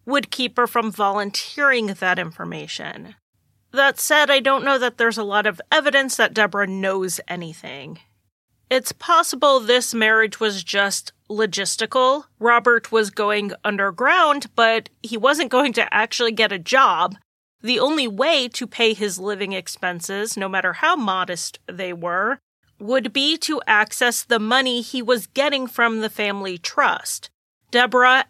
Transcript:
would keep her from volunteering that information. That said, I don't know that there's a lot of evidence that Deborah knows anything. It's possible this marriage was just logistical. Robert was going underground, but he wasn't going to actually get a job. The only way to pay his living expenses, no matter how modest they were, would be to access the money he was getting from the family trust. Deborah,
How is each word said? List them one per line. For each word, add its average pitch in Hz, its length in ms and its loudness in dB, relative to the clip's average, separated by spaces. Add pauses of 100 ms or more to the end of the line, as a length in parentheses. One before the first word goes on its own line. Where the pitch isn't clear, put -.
would 277 260 -2
keep - 260 -6
her 240 100 2
from 226 240 -2
volunteering 208 960 0
that 185 320 -2
information. 165 960 -12 (580)
That 269 280 2
said, 294 300 4
I 277 100 4
don't 269 240 2
know 277 140 2
that 240 180 -2
there's 226 220 0
a 220 40 -6
lot 208 240 0
of 202 140 -2 (100)
evidence 277 460 2
that - 180 2
Deborah 208 320 2
knows 190 600 -4
anything. 165 720 -12 (720)
It's 254 220 0
possible 294 720 2
this 240 340 2
marriage 220 460 2
was 202 240 -2
just 202 480 -2 (180)
logistical. 220 920 0 (160)
Robert 240 500 2
was 220 200 2
going 208 420 -2 (120)
underground, 254 840 2 (100)
but 226 320 2 (160)
he 226 120 -8
wasn't 269 340 2
going 254 240 2
to - 200 0
actually 226 380 0
get 214 200 2
a 196 60 -6
job. 185 580 2 (460)
The 233 160 0
only 277 300 0
way 247 400 0
to 247 180 -8
pay 226 260 2
his 196 280 -4
living 196 320 -6
expenses, 190 840 -6
no 196 120 -6
matter 185 240 -2
how 320 240 0
modest 185 720 -6
they 180 240 -10
were, 175 480 -4 (380)
would 226 340 -2
be 294 260 0
to 311 280 -4
access 220 580 2
the 233 140 0
money 247 420 0
he 247 200 -8
was 233 280 0
getting 277 380 -2
from 233 340 0
the 220 100 -4
family 202 480 -6
trust. - 720 -2 (400)
Deborah, 254 600 4